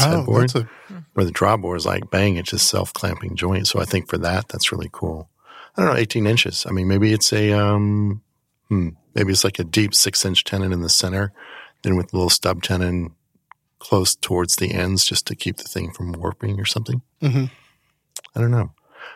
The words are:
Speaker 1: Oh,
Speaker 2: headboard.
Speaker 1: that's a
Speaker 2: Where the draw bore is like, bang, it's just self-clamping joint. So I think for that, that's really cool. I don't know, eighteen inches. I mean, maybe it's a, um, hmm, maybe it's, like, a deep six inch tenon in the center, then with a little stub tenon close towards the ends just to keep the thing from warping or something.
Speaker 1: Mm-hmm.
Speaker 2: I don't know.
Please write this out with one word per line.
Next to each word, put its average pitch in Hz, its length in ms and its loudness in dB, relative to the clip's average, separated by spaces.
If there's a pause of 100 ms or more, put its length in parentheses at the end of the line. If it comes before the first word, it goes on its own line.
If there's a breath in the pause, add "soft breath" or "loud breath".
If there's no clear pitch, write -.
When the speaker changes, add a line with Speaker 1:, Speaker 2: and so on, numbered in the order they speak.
Speaker 1:
Oh, 160 140 4
Speaker 2:
headboard. 123 320 4
Speaker 1:
that's 127 60 -4
a 113 140 -2 (440 loud breath)
Speaker 2:
Where 101 120 2
the 87 60 0
draw 98 240 2
bore 92 220 -2
is 87 80 -4
like, 95 260 -2
bang, 98 240 4
it's 87 160 -6
just - 160 2
self-clamping 92 680 -4
joint. 95 300 0
So - 120 0
I 87 60 0
think 90 240 -2
for 85 80 -2
that, 87 320 -2
that's - 240 -2
really 85 180 -6
cool. 80 380 -8 (480 loud breath)
I 196 60 0
don't 160 100 0
know, 120 60 2
eighteen 110 280 0
inches. 113 400 0
I - 40 -8
mean, 92 180 0
maybe 101 240 4
it's - 180 2
a, 107 220 2
um, 104 680 2 (460)
hmm, 92 220 0 (260)
maybe 98 160 2
it's, 92 140 2
like, 98 140 -2
a 90 40 -2
deep 101 320 2
six - 300 0
inch 92 180 2
tenon 92 300 -2
in 87 80 0
the 85 80 -2
center, 95 420 2 (520 loud breath)
then 95 120 4
with 90 160 0
a - 60 -4
little 90 120 4
stub 90 320 0
tenon 90 540 -2 (640)
close 95 360 2
towards - 420 0
the - 160 0
ends 92 320 0
just - 220 -2
to - 80 -6
keep - 220 -4
the - 120 -12
thing 85 220 -6
from 87 200 -8
warping 90 480 -4
or 95 60 -4
something. 123 360 -2 (200)
Speaker 1:
Mm-hmm. 135 240 2 (880 soft breath)
Speaker 2:
I - 60 0
don't 120 100 4
know. 117 200 2 (440 loud breath)